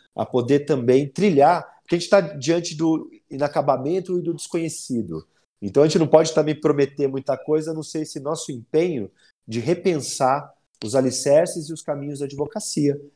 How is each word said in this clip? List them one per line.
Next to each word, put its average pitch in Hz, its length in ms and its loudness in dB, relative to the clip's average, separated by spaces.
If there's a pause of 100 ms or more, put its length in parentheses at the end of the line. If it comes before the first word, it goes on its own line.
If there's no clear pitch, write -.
(140)
a 107 100 -4
poder 127 360 2
também 135 480 2
trilhar, 165 720 2
porque - 160 -2
a - 20 0
gente - 120 -8
tá 202 100 6
diante 160 560 -2
do 160 340 0 (180)
inacabamento 147 920 -2
e 175 40 -4
do 165 100 -4
desconhecido. 135 960 -6 (340)
Então, 101 220 4
a 156 40 6
gente 160 120 2
não 160 80 2
pode 156 260 6
também 151 260 0
prometer 143 500 0
muita 135 280 -4
coisa, 156 340 -2
a 160 40 -6
não 156 80 -8
ser 156 200 -8
esse 147 180 -12
nosso 151 320 -8
empenho 135 580 -2 (380)
de 113 100 -4
repensar 143 960 -2 (300)
os 110 100 -4
alicerces 143 760 2
e 165 40 -10
os 156 100 -12
caminhos 143 380 -8
da 143 60 -4
advocacia. 143 720 -2 (160)